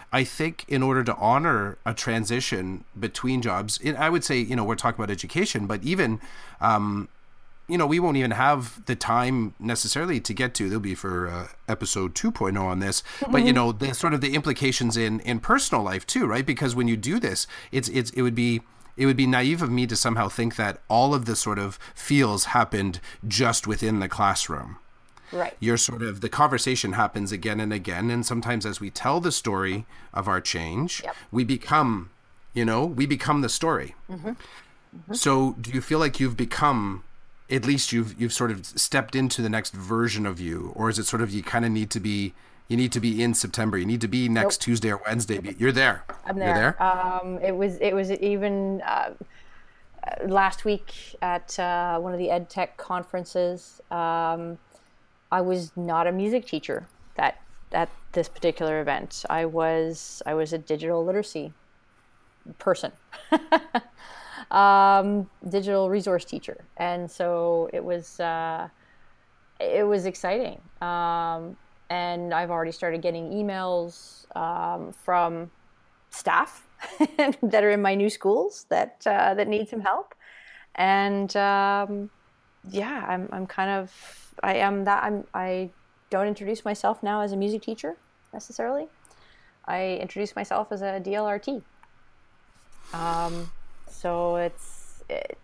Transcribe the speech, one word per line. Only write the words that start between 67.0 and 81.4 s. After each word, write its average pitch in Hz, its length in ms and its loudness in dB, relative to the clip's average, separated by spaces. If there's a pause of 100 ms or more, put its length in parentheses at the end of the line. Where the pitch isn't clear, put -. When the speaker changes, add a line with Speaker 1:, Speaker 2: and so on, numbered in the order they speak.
Speaker 2:
so 170 640 0
it - 120 -4
was, 175 360 -6
uh, 165 480 -4 (920)
it 208 260 2
was 202 200 2
exciting. 190 540 -4 (200)
Um, 170 760 -2 (340)
and 175 440 -4
I've 170 160 0
already 165 220 -2
started 170 300 -4
getting 165 280 -2
emails, 185 920 -4 (120)
um, 170 560 -4
from 170 580 0 (600)
staff - 560 0 (320)
<laughs> 285 440 2
that 214 220 4
are 208 60 6
in 208 120 4
my 196 120 4
new 202 160 2
schools 226 580 0
that, - 380 0
uh, 202 280 4
that 202 140 0
need 214 200 0
some 226 120 -8
help. 202 340 -2 (600)
And, 196 640 2
um, 202 720 2 (600)